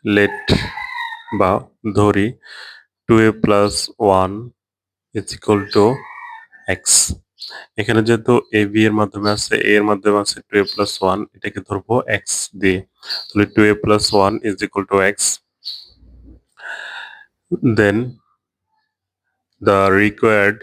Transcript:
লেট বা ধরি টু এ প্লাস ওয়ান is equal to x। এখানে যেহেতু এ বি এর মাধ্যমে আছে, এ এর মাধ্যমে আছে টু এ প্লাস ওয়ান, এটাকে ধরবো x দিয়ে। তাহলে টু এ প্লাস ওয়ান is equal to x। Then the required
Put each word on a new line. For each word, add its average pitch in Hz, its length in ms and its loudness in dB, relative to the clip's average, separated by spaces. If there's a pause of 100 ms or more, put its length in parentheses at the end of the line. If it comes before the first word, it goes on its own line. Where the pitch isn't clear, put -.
(160)
লেট 101 280 2 (960)
বা 92 100 2 (480)
ধরি 104 300 2 (760)
টু 117 80 4 (140)
এ - 20 4 (120)
প্লাস 101 300 2 (320)
ওয়ান 95 260 4 (880)
is 98 180 -10
equal 104 240 0 (140)
to 104 100 4 (960)
x। - 20 -20 (1000)
এখানে 110 280 2
যেহেতু 117 260 2 (260)
এ - 20 2 (100)
বি 110 160 2
এর 104 120 0
মাধ্যমে 104 360 -2
আছে, - 180 -4 (160)
এ - 80 4
এর 104 120 2
মাধ্যমে 104 340 0
আছে - 120 -6 (120)
টু - 140 -14
এ - 100 0
প্লাস 101 200 -4 (100)
ওয়ান, 95 160 0 (180)
এটাকে 101 320 -12
ধরবো 101 260 -6 (280)
x - 20 -20 (360)
দিয়ে। 95 200 0 (460)
তাহলে 104 180 0 (100)
টু 110 60 4 (120)
এ - 100 2
প্লাস 107 220 2 (120)
ওয়ান 98 160 4 (160)
is 98 80 -4 (100)
equal 98 240 -6
to 98 60 2 (180)
x। - 40 -14 (2500)
Then 104 180 4 (1700)
the 101 120 4 (240)
required 107 600 2